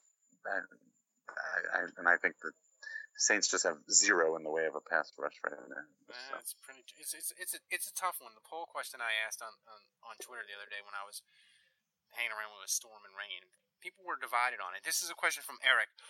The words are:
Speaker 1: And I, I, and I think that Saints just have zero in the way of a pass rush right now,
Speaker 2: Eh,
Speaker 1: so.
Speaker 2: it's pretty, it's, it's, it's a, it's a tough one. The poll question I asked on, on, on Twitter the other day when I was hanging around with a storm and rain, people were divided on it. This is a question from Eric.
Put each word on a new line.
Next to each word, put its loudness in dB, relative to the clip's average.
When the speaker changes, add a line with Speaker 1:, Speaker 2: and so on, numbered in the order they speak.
Speaker 1:
And -2
I, -2
I, 2
and 0
I 10
think 0
that -6
Saints 4
just 2
have 2
zero 8
in -6
the -4
way 2
of 0
a -4
pass 0
rush -4
right -2
now, -10
Speaker 2:
Eh, -14
Speaker 1:
so. -6
Speaker 2:
it's -10
pretty, -20
it's, -8
it's, -6
it's -4
a, -8
it's 0
a -12
tough -2
one. -16
The -20
poll -6
question -6
I 2
asked 0
on, -10
on, -18
on -12
Twitter -12
the -12
other -12
day -8
when -10
I -6
was -14
hanging -2
around -6
with -12
a -2
storm -6
and -20
rain, -10
people -16
were -4
divided 2
on -6
it. -10
This 0
is -6
a -8
question 0
from -10
Eric. 6